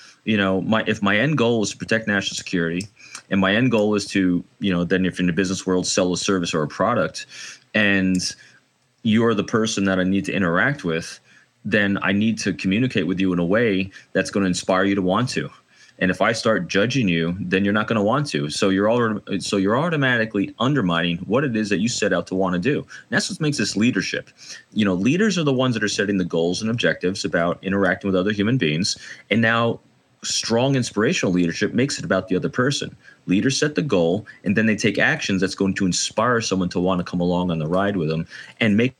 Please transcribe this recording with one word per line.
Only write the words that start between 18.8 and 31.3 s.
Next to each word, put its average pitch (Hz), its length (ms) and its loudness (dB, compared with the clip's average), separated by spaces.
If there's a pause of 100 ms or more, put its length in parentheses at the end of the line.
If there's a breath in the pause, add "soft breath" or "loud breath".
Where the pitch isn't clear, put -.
al-, 113 320 0 (180)
so - 180 -2
you're 101 200 2
automatically 127 840 0
undermining 87 600 0
what 104 240 0
it 127 120 -2
is 107 140 -2
that 92 100 0
you 107 80 0
set 107 260 -2
out 87 140 0
to 95 80 -6
wanna 90 240 0
do. 123 200 0
And - 80 -10 (220 loud breath)
that's 196 200 -2
what 202 100 -10
makes 151 180 -2
this - 180 -2
leadership. 101 540 0 (440 loud breath)
You 107 120 2
know, 95 80 2
leaders 170 440 2
are 170 60 0
the 139 100 2
ones 127 200 2
that 107 100 -2
are 104 40 0
setting 101 300 0
the 90 80 0
goals 87 360 0
and 107 80 -2
objectives 92 560 -2
about 85 380 0
interacting 95 480 0
with 92 80 2
other 98 120 0
human 107 260 0
beings. 80 400 -2 (340 loud breath)
And 113 100 4
now 117 380 2 (440)
strong 127 520 0
inspirational 117 580 0